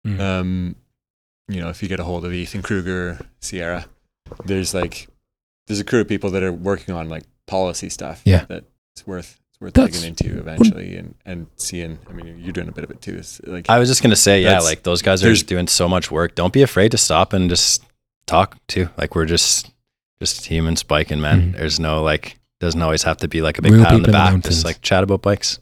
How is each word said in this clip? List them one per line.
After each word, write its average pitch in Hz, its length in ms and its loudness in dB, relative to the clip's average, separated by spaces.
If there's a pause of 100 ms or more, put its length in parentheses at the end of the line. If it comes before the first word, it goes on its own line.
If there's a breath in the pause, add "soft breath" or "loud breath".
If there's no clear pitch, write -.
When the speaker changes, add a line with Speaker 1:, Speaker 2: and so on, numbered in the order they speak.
Speaker 1:
Mm. 101 160 -4
Speaker 2:
Um, 92 560 -2 (680)
you 95 140 -8
know, 85 80 -8
if 85 160 -12
you 95 40 -8
get 90 120 -6
a 82 40 -8
hold 87 200 -6
of 90 80 -6
Ethan 90 300 -8
Kruger, 90 580 -6 (200)
Sierra, 87 460 -8 (580)
there's, 95 300 -4
like, 87 320 -6 (640)
there's 104 100 -4
a 101 60 -6
crew 120 160 2
of 95 80 -2
people 101 240 -4
that 95 100 -2
are 92 100 -2
working 92 440 -6
on, 80 120 -8
like, 80 140 -10 (240)
policy 92 420 -4
stuff - 360 -12
Speaker 1:
Yeah. 90 240 4
Speaker 2:
that's - 580 -18
worth 92 320 -14 (220)
worth 92 140 -14
Speaker 1:
That's 85 260 2
Speaker 2:
digging 82 80 -8
into - 300 -6
eventually 90 580 0
and, 85 180 -16 (100)
and 85 220 -12 (100)
seeing. 82 420 -10 (100)
I - 40 -18
mean, 85 260 -16
you're 87 140 -10
doing 85 160 -8
a - 40 -14
bit 85 120 -12
of - 60 -16
it - 100 -20
too. 92 160 -12
It's - 280 -16
like, 90 260 -10
Speaker 3:
I 117 80 6
was 123 100 4
just 131 140 2
gonna 113 140 6
say, 101 260 6
yeah, 92 100 6
Speaker 2:
that's, 90 120 4
Speaker 3:
like, 80 180 0
those 87 200 -2
guys 95 200 2
are 117 40 4
Speaker 2:
there's 110 160 4
Speaker 3:
doing 90 240 -2
so 87 220 0
much 90 220 0
work. 80 240 -2
Don't 87 180 0
be 135 100 6
afraid 110 280 4
to 120 80 -2
stop 85 340 2
and 92 160 2
just - 340 0 (440)
talk - 400 2
too. 90 300 -2
Like, 78 180 -6
we're 82 120 0
just, - 440 0 (500)
just - 260 -6
humans 82 360 -2
biking, 76 380 -2
man. 76 200 4
Speaker 1:
Mm-hmm. 87 180 0
Speaker 3:
There's 78 220 -4
no, 78 220 -2
like, 78 360 -4 (220)
doesn't 85 220 -2
always 80 220 0
have 78 140 -2
to 85 100 -6
be, 80 140 -2
like, 78 160 -2
a - 40 -6
big 107 100 6
Speaker 1:
Real 113 120 10
Speaker 3:
pat 117 100 6
on 107 80 6
the 98 60 4
Speaker 1:
people - 0 -
in 107 40 6
the 76 60 6
Speaker 3:
back. 92 140 6
Speaker 1:
mountains. 85 220 2
Speaker 3:
Just, 82 100 0
like, 82 180 -4
chat 95 220 2
about 98 180 0
bikes. - 400 -2